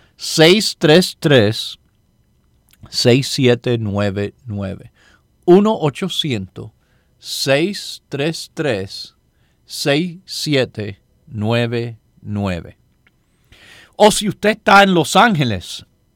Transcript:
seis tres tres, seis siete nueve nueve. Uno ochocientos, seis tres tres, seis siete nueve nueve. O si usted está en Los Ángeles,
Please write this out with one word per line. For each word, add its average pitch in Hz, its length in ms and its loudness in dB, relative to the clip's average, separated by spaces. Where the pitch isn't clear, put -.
seis 175 600 2
tres 170 400 4
tres, 110 580 0
seis 127 380 2
siete 120 500 0
nueve 101 560 -4
nueve. 101 440 -10
Uno 208 300 6
ochocientos, 120 960 -6
seis - 880 -4
tres 147 460 -6
tres, 107 600 -6
seis 160 600 -4
siete 113 800 -6
nueve 117 720 -4
nueve. 95 600 -8
O 214 140 6
si - 180 -2
usted 202 220 -2
está 208 320 4
en 196 140 4
Los 160 200 0
Ángeles, 147 680 0